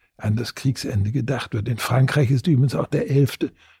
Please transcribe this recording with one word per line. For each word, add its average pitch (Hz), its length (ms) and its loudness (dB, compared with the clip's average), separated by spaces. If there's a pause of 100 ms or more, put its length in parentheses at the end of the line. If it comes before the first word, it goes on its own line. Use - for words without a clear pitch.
(160)
an 107 200 -2
das 113 180 -6
Kriegsende 113 580 -2
gedacht 123 420 -4
wird. 107 140 -4
In 117 100 -4
Frankreich 127 520 2
ist 135 160 0
übrigens 139 280 4
auch - 140 -2
der 156 200 -2
elfte 139 440 2 (280)